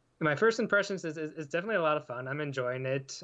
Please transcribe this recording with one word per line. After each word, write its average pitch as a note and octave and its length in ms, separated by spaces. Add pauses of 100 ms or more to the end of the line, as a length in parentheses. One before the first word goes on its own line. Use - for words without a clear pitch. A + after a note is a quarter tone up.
(200)
my D3+ 160
first A3+ 240
impressions G3+ 460
is, D#3+ 120
is, D3+ 160
is D#3 140
definitely F#3 300
a F3 40
lot D3+ 160
of C#3+ 100
fun. B2+ 200
I'm C#3+ 140
enjoying C3 440
it. C3+ 380